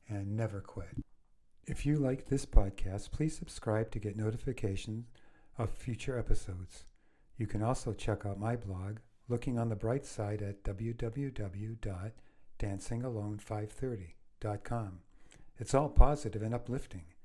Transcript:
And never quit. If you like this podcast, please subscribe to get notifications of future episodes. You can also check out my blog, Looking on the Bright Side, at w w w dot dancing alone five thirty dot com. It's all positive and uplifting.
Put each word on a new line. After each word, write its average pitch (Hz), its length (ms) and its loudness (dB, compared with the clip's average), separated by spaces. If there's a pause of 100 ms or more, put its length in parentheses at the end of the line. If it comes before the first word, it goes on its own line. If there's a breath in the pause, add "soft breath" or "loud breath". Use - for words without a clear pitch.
And 101 280 -4
never 101 240 -2
quit. - 360 -10 (680)
If - 200 -2
you 147 100 4
like 135 300 0
this 135 200 0
podcast, 101 680 6
please 156 240 -2
subscribe 110 560 -2
to 110 60 -2
get 101 180 -4
notifications 110 920 -2 (520 soft breath)
of 113 120 0
future 123 480 -4
episodes. - 680 2 (520 soft breath)
You 113 100 -2
can 104 160 0
also 120 300 0
check 104 340 -2
out 98 140 -4
my 117 160 -2
blog, 98 420 -6 (300)
Looking 120 300 -2
on 117 100 0
the 110 80 -2
Bright 120 280 0
Side, 104 380 -4
at 101 220 -8
w 107 280 -2
w 120 380 -4
w 107 500 -6
dot 101 320 -4 (460 soft breath)
dancing 107 460 -2
alone 104 340 -2
five 107 320 -4
thirty 110 460 -6 (240)
dot 104 240 -2
com. 107 340 -4 (600 loud breath)
It's - 160 -4
all 143 140 6
positive 123 540 8
and 110 100 -2
uplifting. 120 520 -4 (200)